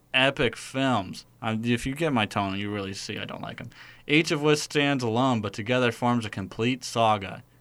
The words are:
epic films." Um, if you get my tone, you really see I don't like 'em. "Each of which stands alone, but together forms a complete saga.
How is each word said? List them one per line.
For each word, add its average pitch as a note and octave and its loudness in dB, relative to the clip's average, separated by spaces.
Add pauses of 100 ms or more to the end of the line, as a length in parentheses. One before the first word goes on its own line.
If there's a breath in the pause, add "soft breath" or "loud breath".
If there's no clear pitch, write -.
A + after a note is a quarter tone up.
(160)
epic C3+ 4
films." B2 -2 (160)
Um, A2 -2
if A#2+ 0
you C3+ -2
get D3+ 0
my A2+ 4
tone, G2 -2
you G#2 -4
really G2 -4
see - -8
I - -8
don't - -10
like - -10
'em. A#2+ -12 (380 loud breath)
"Each D#3 4
of D3 0
which D3+ 4
stands C#3+ 0
alone, A#2+ 2
but G2+ -4
together A#2+ 2
forms A#2+ 0
a G#2 -6
complete A2 -4
saga. A2 0 (180)